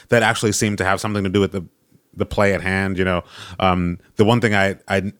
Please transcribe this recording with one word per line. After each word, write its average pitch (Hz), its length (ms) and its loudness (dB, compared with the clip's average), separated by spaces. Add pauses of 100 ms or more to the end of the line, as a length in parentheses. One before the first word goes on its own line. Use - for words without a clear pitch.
that 117 140 4
actually 110 300 0
seem 104 240 -2
to 92 80 -4
have 95 160 0
something 104 220 -4
to 95 80 -2
do 98 80 2
with 98 140 2
the, 92 120 -8 (500)
the 98 120 -4
play 101 280 0
at 82 80 -4
hand. 95 360 -2
You 92 60 2
know, 90 180 0 (380)
um, 90 380 0 (180)
the 107 80 6
one 117 160 4
thing 107 140 2
I, 98 220 2 (120)
I, 98 320 -2